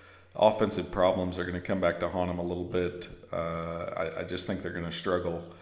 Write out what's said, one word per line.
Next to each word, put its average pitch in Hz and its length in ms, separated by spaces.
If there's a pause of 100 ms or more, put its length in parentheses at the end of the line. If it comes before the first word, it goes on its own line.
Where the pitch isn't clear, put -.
(360)
offensive 101 560
problems 90 460
are 87 60
gonna 90 160
come 95 200
back 85 200
to 87 80
haunt 90 220
'em 87 80
a 87 60
little 87 200
bit. 87 440 (240)
Uh, 90 40 (600)
I, 82 240
I 90 40
just 90 220
think 95 160
they're 87 100
gonna 85 200
struggle, 87 500 (200)